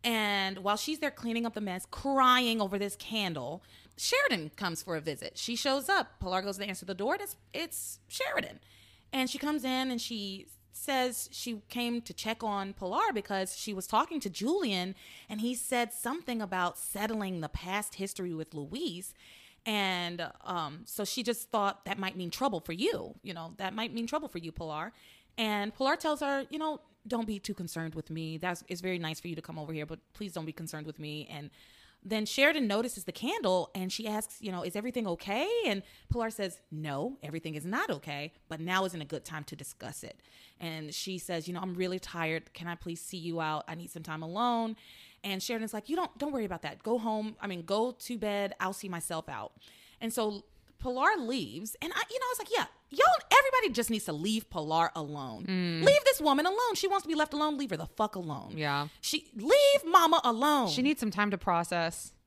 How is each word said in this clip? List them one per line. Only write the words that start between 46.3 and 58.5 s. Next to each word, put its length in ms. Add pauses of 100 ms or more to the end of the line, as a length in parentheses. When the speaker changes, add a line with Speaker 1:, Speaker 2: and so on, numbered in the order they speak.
Speaker 1:
worry 120
about 180
that. 180
Go 160
home. 420
I 60
mean, 180
go 280
to 260
bed. 420
I'll 140
see 160
myself 400
out." 240 (460)
And 120
so 340 (340)
Pilar 400
leaves. 600
And 160
I, 140
you 100
know, 60
I 60
was 80
like, 180
"Yeah, 80 (240)
y'all, 500
everybody 320
just 200
needs 140
to 80
leave 360
Pilar 460
alone. 500
Speaker 2:
Mm. 400
Speaker 1:
Leave 200
this 140
woman 280
alone. 260
She 140
wants 160
to 40
be 60
left 220
alone. 240
Leave 100
her 80
the 80
fuck 300
alone." 400